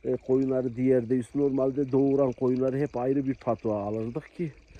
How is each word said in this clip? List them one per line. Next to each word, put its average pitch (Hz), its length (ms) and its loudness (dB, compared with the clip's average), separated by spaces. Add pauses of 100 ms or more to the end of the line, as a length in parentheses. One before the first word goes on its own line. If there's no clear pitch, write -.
e, 127 120 0
koyunları 131 600 0
diğerde 127 420 2
üst. 120 180 -6
Normalde 135 560 0
doğuran 139 400 4
koyunları 127 460 0
hep 139 200 -2
ayrı 135 280 0
bir 131 100 -2
patoğa 107 480 -2
alırdık 110 540 -6
ki 160 140 -6 (280)